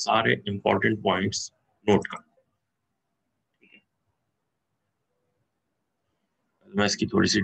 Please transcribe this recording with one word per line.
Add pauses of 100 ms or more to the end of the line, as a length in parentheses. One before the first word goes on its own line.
सारे
इंपॉर्टेंट
पॉइंट्स (360)
नोट
कर
लूँ। (1300)
ठीक
है, (3000)
मैं
इसकी
थोड़ी
सी